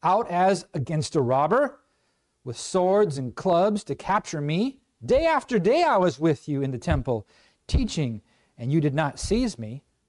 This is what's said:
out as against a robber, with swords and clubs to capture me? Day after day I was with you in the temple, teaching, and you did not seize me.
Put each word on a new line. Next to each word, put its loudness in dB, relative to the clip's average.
out 2
as 2
against -4
a 2
robber, 2
with -12
swords 2
and -6
clubs 0
to -6
capture -4
me? -2
Day 2
after 0
day 4
I 4
was 2
with 0
you -2
in -2
the -4
temple, -2
teaching, -2
and -6
you 2
did 0
not -2
seize -2
me. -12